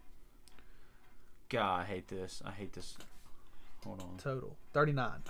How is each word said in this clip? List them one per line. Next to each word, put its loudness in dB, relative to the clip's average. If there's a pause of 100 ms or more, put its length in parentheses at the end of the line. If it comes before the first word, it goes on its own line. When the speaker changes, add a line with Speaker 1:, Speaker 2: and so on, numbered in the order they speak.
(1500)
Speaker 1:
God, 6
I 2
hate -2
this. -2
I -4
hate -4
this. -4 (880)
Hold -4
on. -6
Speaker 2:
Total. -2 (180)
Thirty-nine. 6